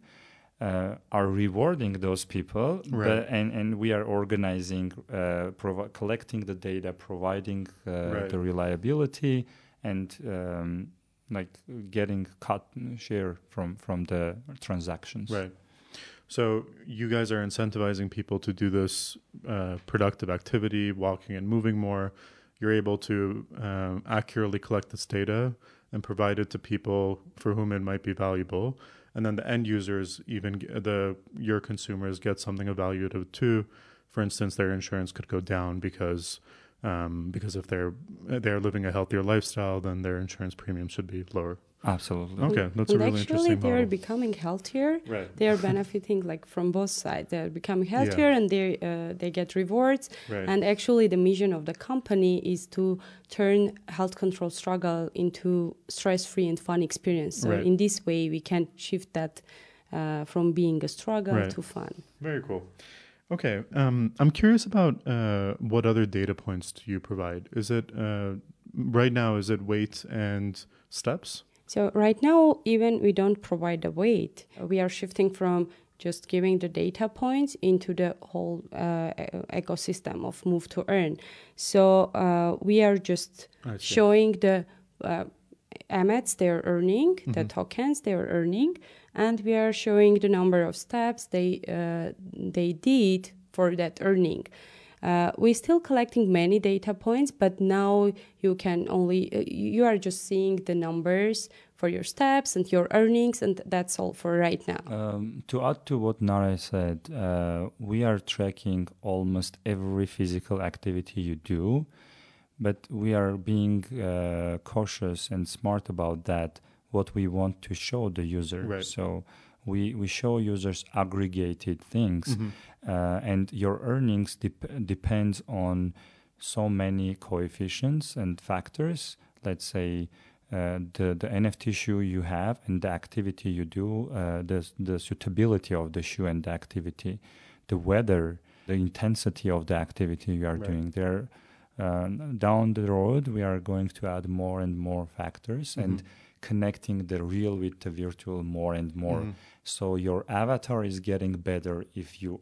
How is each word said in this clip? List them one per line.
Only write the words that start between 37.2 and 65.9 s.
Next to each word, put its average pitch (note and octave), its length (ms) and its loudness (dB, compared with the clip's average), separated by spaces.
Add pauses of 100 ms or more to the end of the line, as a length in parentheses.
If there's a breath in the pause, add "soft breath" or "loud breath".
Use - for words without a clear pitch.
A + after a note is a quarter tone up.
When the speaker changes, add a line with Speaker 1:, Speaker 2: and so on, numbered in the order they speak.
Speaker 2:
because F#2 260 -8
if F#2 120 -6
they're, F2+ 260 -2 (320)
they're G#2 340 0
living G2 260 0
a F#2+ 60 -2
healthier G2 300 0
lifestyle, G2 580 0
then F#2 220 -4
their F2+ 160 -2
insurance F#2 380 -8
premium F2 320 -8
should F#2+ 200 -8
be F#2 160 -8 (100)
lower. F2 260 -4 (280)
Speaker 1:
Absolutely. F2+ 580 -2
Speaker 2:
Okay, G2+ 300 2
that's A2 140 0
a - 60 6
Speaker 3:
And A2 80 4
Speaker 2:
really - 180 2
Speaker 3:
actually, - 0 -
Speaker 2:
interesting E4 380 2
Speaker 3:
they B3+ 100 0
are B3 40 2
Speaker 2:
model. A#3+ 160 2
Speaker 3:
becoming G#3+ 440 -2
healthier. F#3+ 760 -2
Speaker 2:
Right. G#2 300 -6
Speaker 3:
They G#3+ 100 4
are G#3+ 100 4
Speaker 2:
<laughs> F#3+ 140 0
Speaker 3:
benefiting, G3 500 -2
like, E3 260 -8
from F3+ 240 0
both F#3+ 180 0
sides. - 400 -6
They F3 80 -4
are E3 120 -4
becoming F#3 380 -2
Speaker 2:
Yeah. G3+ 120 0
Speaker 3:
healthier, C4+ 320 4
and A3+ 180 4
they, F#3+ 320 0
uh, E3+ 340 -4
they F3+ 140 -4
get F3 240 -4
rewards. B3 560 2 (180 loud breath)
Speaker 2:
Right. F#3+ 220 -4
Speaker 3:
And G3 140 2
actually, A3 420 4
the F3+ 120 4
mission F#3 360 4
of D#3 120 -4
the E3 100 -6
company F#3+ 640 2
is F3+ 280 -4
to F#3 300 0 (320 loud breath)
turn G3+ 480 4 (100)
health F#3 280 -4
control F#3 340 -2
struggle E3+ 640 -2
into F3 600 0 (120)
stress-free F#3 600 0
and E3 120 0
fun F3 220 0
experience. E3 560 -2
So A3 140 0
Speaker 2:
Right. G3 120 0
Speaker 3:
in F3+ 140 6
this G#3 260 2
way, E3 280 0
we D#3+ 80 -2
can E3+ 360 0
shift - 380 -6
that, D#3+ 300 -6 (480 loud breath)
uh, D#3 340 -4
from E3+ 280 2
being D#3+ 300 2
a D3+ 40 -2
struggle G3+ 480 -2
Speaker 2:
Right. G2 160 2
Speaker 3:
to F#2 100 -6
fun. - 320 -10 (260)
Speaker 2:
Very D3 220 -4
cool. F#2 220 -6 (680 loud breath)
Okay, A#2 340 0 (100)
um, B2 460 2
I'm D3 120 8
curious A3 340 6
about, F#3+ 400 2
uh, G#2 540 0
what A2+ 260 2
other A2 220 6